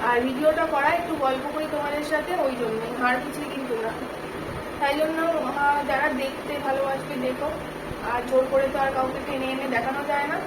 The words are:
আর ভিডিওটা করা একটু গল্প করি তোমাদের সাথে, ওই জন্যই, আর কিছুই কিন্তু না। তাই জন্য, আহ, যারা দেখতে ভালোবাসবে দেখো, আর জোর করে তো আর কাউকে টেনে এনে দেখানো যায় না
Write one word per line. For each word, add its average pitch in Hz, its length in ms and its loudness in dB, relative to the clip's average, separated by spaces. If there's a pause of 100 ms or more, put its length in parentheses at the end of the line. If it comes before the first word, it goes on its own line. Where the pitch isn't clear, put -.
আর 240 180 6
ভিডিওটা 311 480 4
করা 285 160 4 (100)
একটু 339 140 -2 (120)
গল্প 262 180 2 (100)
করি 311 120 -2 (100)
তোমাদের 294 360 0
সাথে, 302 200 0 (140)
ওই 262 160 2
জন্যই, 226 320 -2 (140)
আর 247 160 4
কিছুই 294 320 -6
কিন্তু 254 200 -4 (100)
না। 220 60 -2 (880)
তাই 277 220 2
জন্য, 320 180 0 (420)
আহ, 285 180 4 (100)
যারা 277 180 2 (140)
দেখতে 269 320 -4 (120)
ভালোবাসবে 269 500 0 (100)
দেখো, 254 240 -2 (640)
আর 240 180 0
জোর 262 220 6
করে 269 220 6
তো 294 100 -2
আর 269 120 2
কাউকে 262 320 0
টেনে 269 260 -2
এনে 262 220 -4
দেখানো 262 260 0 (100)
যায় 285 200 2
না 339 160 -2